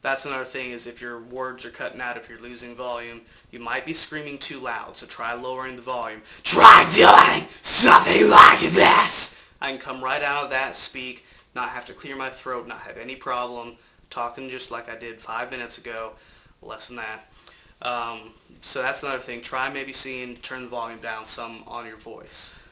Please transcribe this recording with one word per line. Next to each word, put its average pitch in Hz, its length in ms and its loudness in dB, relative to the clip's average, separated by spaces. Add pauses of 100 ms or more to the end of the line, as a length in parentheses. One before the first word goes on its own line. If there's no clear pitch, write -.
that's 135 240 -4
another 135 180 -8
thing 127 280 -12
is 120 140 -14
if 120 140 -16
your 120 200 -14
words 127 440 -12
are 123 60 -14
cutting 123 300 -12
out, 123 160 -8
if 117 120 -18
you're 113 120 -20
losing 120 340 -16
volume, 117 480 -12 (280)
you 123 80 -20
might 120 280 -8
be 160 60 -10
screaming 151 460 -10
too 139 200 -10
loud, 117 380 -10
so - 100 -16
try 117 260 -10
lowering 127 440 -10
the 123 60 -18
volume. 117 380 -8 (220)
Try - 420 10 (100)
doing - 540 8 (140)
something - 680 6
like - 300 10
this! - 840 4 (180)
I 139 100 -6
can 135 80 -10
come 131 260 -12
right 139 180 -4
out 143 220 -4
of 139 60 -10
that, 131 240 -4
speak, 127 500 -12 (300)
not 123 160 -8
have 120 160 -14
to - 80 -18
clear 139 220 -14
my 131 120 -10
throat, 127 400 -12
not 117 120 -16
have - 180 -18
any 120 180 -16
problem, 123 600 -10 (340)
talking 127 400 -10
just 127 200 -14
like 117 200 -14
I 113 60 -14
did 113 240 -16
five 117 300 -10
minutes 120 280 -14
ago, 113 340 -12 (480)
less 110 280 -18
than 123 80 -18
that. 110 300 -14 (560)
Um, 117 500 -8 (280)
so - 220 -8
that's 135 200 -6
another 139 160 -8
thing. 123 220 -14
Try 131 300 -6
maybe 135 220 -10
seeing, 127 440 -10
turn 127 260 -14
the 123 60 -16
volume 117 320 -10
down 113 240 -12
some 113 420 -14
on 117 200 -14
your 110 100 -18
voice. - 580 -18 (180)